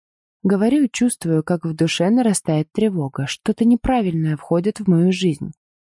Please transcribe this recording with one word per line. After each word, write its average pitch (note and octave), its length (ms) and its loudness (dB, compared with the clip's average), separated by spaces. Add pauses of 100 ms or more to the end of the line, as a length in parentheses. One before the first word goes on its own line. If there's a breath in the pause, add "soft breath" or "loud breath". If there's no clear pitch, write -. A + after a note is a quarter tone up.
(440)
Говорю A3 420 2
и G#3+ 60 -4
чувствую, E3 520 0
как F3 220 -2
в D#3+ 100 -4
душе E3 340 0
нарастает G3+ 640 0
тревога, E3+ 560 -2
что-то - 360 -4
неправильное F#3+ 760 0
входит F3 420 -2
в G3+ 80 -4
мою F3 240 4
жизнь. F3+ 400 -2 (340)